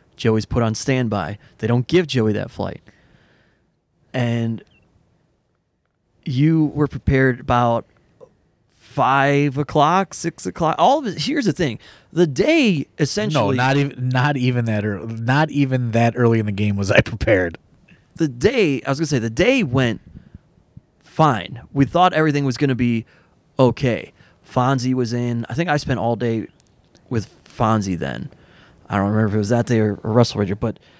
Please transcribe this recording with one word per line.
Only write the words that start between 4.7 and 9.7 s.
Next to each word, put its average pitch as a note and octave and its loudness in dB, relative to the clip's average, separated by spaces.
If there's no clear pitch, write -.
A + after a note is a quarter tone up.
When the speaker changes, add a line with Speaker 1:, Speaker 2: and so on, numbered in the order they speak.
Speaker 1:
you D3+ 2
were D3 -2
prepared C3 0
about A#2+ 0
five C#3 0
o'clock, D#3 0